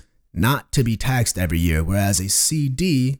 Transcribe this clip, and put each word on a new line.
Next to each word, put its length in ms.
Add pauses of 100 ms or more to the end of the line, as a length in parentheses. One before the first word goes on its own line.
(320)
not 380
to 140
be 120
taxed 400
every 220
year, 240
whereas 380
a 80
C 400
D, 500